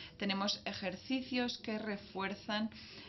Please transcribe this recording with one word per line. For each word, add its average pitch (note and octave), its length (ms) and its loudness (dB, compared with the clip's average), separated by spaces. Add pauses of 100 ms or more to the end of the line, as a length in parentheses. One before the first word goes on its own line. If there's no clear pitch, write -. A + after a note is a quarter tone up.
(160)
Tenemos G3 480 2
ejercicios B3 920 2
que A3 180 -2
refuerzan G#3 960 0 (380)